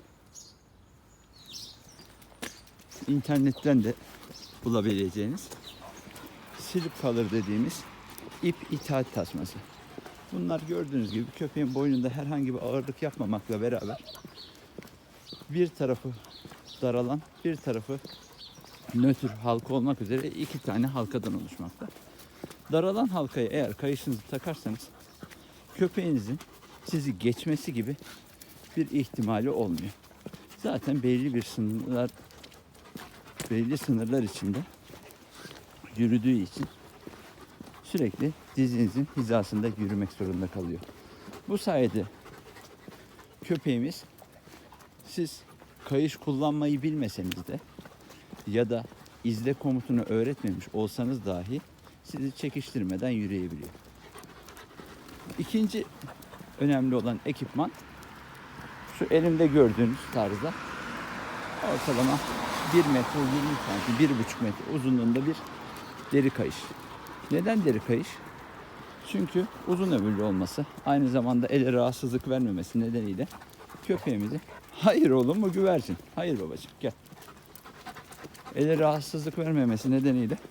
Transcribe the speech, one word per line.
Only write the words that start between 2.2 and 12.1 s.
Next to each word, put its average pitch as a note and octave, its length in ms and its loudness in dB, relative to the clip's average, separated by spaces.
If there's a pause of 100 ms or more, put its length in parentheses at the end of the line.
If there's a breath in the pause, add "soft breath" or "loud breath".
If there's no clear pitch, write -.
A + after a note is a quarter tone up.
internetten C#3 760 4
de A2+ 100 0 (720)
bulabileceğiniz G#2 840 0 (1120)
silip - 420 -4
kalır A#2 300 2
dediğimiz A2 500 0 (600)
ip E3+ 120 2 (160)
itaat C#3 420 0
tasması. F2 440 -4 (760)
Bunlar F3 340 -2
gördüğünüz C#3 440 -2
gibi A#2 140 -2 (100)
köpeğin C#3+ 400 -2
boynunda C3+ 340 2
herhangi C#3 440 -2